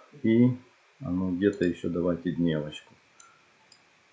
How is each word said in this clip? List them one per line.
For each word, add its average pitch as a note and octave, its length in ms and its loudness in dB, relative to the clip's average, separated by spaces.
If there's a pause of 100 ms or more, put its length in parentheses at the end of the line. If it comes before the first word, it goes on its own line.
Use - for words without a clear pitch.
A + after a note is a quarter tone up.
(220)
и, A#2+ 340 4 (440)
а F#2+ 100 -10
ну, F#2 260 -2
где-то F#2+ 280 0
ещё F2 260 -2
давайте E2+ 420 -2
дневочку. D#2 640 -4 (1200)